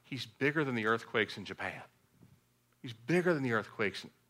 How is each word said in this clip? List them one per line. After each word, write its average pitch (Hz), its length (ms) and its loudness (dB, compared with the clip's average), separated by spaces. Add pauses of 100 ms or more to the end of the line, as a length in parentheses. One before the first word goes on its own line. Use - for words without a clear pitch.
he's 123 220 -8
bigger 147 380 0
than 135 100 0
the 110 140 0
earthquakes 113 500 0
in 98 80 -10
Japan? 92 380 -8 (1000)
He's 123 120 -12
bigger 165 420 2
than 139 80 0
the 120 100 2
earthquakes 104 500 -2
in - 60 -16 (200)